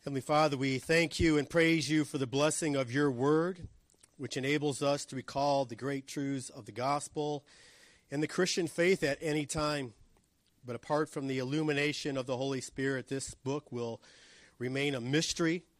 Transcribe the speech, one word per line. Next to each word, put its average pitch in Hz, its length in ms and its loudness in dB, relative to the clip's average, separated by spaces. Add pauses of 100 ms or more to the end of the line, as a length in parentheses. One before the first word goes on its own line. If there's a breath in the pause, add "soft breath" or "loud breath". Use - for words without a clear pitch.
Heavenly 135 160 -4
Father, 151 340 4
we 131 220 0
thank 165 420 2
you 156 200 6
and 135 100 -2
praise 165 400 4
you 151 160 4
for 139 140 -6
the 131 80 0
blessing 147 480 2
of 123 180 0
your 143 160 4
word, 156 580 2 (500)
which 131 200 -6
enables 143 460 0
us 143 220 2
to 131 100 -12
recall 139 500 0
the 120 100 -12
great 135 300 -6
truths 139 460 -4
of 110 160 -16
the 110 40 -14
gospel 143 720 -4 (680 loud breath)
and 143 100 -2
the 156 60 0
Christian 180 400 0
faith 175 340 2
at 143 180 0
any 151 280 0
time. 147 460 -2 (720)
But 120 120 -6
apart 151 340 0
from 139 160 -6
the 135 140 -2
illumination 147 760 0
of 127 100 -4
the 127 100 0
Holy 135 240 -2
Spirit, 135 460 -2
this 135 260 -6
book 139 380 -6
will 117 280 -6 (600 loud breath)
remain 139 340 -2
a 123 80 -4
mystery. 160 640 0 (160)